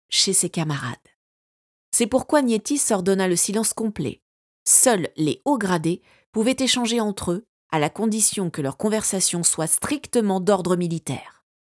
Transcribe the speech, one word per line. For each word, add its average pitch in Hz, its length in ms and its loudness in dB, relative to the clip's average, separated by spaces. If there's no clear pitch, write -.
chez - 240 0
ses 180 180 0
camarades. 143 460 -4
C'est 208 140 2
pourquoi 262 340 2
Nietis 240 480 0
ordonna 190 380 2
le 175 80 2
silence 208 360 0
complet. 208 480 -6
Seuls 208 480 4
les 151 300 0
hauts 277 140 2
gradés 180 440 0
pouvaient 226 260 2
échanger 233 420 0
entre 208 300 -2
eux, 185 160 -4
à 160 80 0
la 147 100 2
condition 208 640 -2
que - 100 -6
leur 139 160 -4
conversation 202 680 -2
soit 160 240 0
strictement 220 720 -2
d'ordre 180 340 2
militaire. 165 680 -6